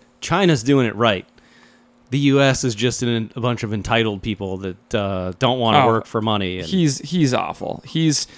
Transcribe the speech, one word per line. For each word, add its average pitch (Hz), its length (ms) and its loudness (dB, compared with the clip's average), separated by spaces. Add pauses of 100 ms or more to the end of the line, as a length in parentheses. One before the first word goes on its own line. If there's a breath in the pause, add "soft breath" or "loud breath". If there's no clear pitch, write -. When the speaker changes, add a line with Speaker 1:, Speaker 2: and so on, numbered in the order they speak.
(200)
Speaker 1:
China's 170 420 2
doing 131 240 4
it 101 80 -4
right. 101 320 0 (840 soft breath)
The 131 80 -2
U 139 240 4
S 131 200 2
is 120 120 -2
just 117 280 -2
an, 117 320 -2
a 127 60 -10
bunch 120 220 -2
of 107 100 -6
entitled 110 500 0
people 95 360 -6
that, 95 360 -10
uh, 95 440 -2
don't 127 200 0
wanna 120 260 4
Speaker 2:
Oh, - 40 4
Speaker 1:
work 113 180 0
for 117 160 -4
money. 98 380 -2
And 82 80 -8
Speaker 2:
he's, 156 300 0
he's 147 360 0
awful. - 520 -6
He's, 160 400 0 (120 loud breath)